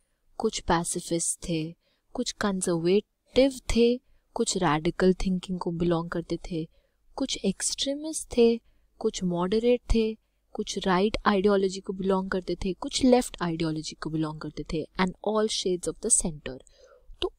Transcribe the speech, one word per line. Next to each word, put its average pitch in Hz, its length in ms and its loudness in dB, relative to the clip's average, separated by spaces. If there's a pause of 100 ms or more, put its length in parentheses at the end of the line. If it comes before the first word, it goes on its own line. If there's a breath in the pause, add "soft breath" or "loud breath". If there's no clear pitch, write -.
(380)
कुछ - 220 -2
पैसिफिस्ट - 880 -2
थे, 160 260 -4 (380)
कुछ - 180 -4
कंजर्वेटिव 190 1200 0 (240)
थे, 233 220 4 (360)
कुछ - 240 -2
रेडिकल 170 560 2
थिंकिंग 180 460 -2
को 180 120 -4
बिलोंग 170 380 0
करते 170 300 -4 (120)
थे, 165 180 -6 (460)
कुछ - 300 -4
एक्सट्रीमिस्ट 294 920 -4
थे, 233 200 6 (420)
कुछ 220 240 -4
मॉडरेट 190 580 2 (140)
थे, 220 300 0 (280)
कुछ - 340 -4
राइट 190 380 2
आइडियोलॉजी 196 540 4
को 196 140 -10
बिलोंग 190 360 0
करते 180 260 -4
थे, 190 180 -4
कुछ - 300 -4
लेफ्ट 247 380 4
आइडियोलॉजी 160 540 -4
को - 140 -8
बिलोंग 156 300 -4
करते 151 240 -10 (100)
थे, 156 140 -4 (120)
and 185 120 2
all 214 360 0
shades 180 460 -2
of - 100 -12
the - 180 2
center। 147 360 -6 (640 soft breath)
तो 381 180 -4